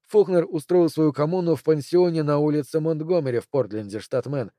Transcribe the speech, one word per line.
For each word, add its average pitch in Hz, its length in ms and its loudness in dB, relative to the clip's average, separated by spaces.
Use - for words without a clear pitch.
Фолкнер 180 420 2
устроил 170 400 2
свою 156 240 0
коммуну 165 420 0
в - 80 -6
пансионе 160 600 0
на 147 160 0
улице 151 400 -2
Монтгомери 156 600 -2
в - 80 -8
Портленде, 107 520 -4
штат 123 260 -6
Мэн, 127 340 -6